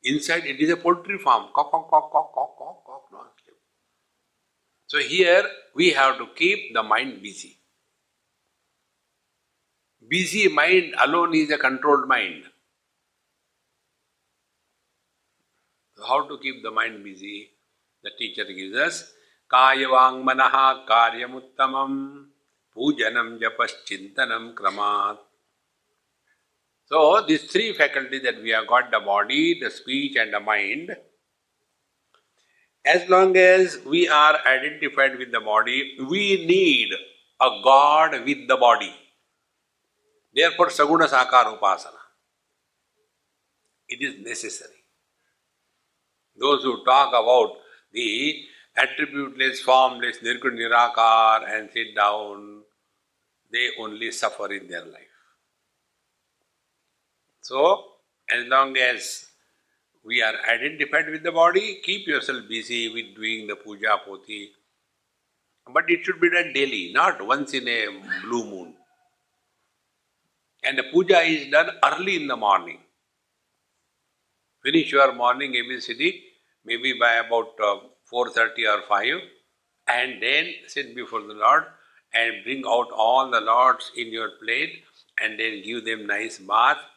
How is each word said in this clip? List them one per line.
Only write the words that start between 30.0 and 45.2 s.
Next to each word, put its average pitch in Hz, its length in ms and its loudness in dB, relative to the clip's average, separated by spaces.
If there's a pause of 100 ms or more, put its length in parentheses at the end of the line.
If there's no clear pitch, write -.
and 110 180 -2
the 104 60 -2
mind, 107 560 -4 (1900)
as 175 240 2
long 185 280 6
as 185 480 6
we 165 220 2
are 151 400 6
identified 135 680 0
with 123 140 -12
the 117 80 -2
body, 120 580 -2 (120)
we 190 360 0
need 151 480 2 (480)
a 131 80 4 (140)
God 147 500 6 (120)
with 139 220 -4
the 131 100 4
body। 113 380 4 (1400)
Therefore, 165 340 2
Saguna 156 400 2
Sakara 123 520 2
Upasana। 95 400 -2 (1900)
It 123 120 -10
is 110 240 -10
necessary। - 580 -14 (1600)